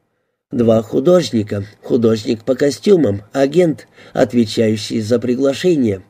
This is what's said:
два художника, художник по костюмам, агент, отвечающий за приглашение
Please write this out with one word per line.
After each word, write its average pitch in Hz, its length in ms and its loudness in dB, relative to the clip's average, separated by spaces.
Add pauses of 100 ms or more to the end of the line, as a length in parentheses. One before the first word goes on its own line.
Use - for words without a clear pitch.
(520)
два 113 300 2
художника, 120 840 0 (160)
художник 113 600 -2
по 131 120 -2
костюмам, 139 680 0 (100)
агент, 143 540 0 (260)
отвечающий 113 880 0
за 110 180 0
приглашение 123 920 0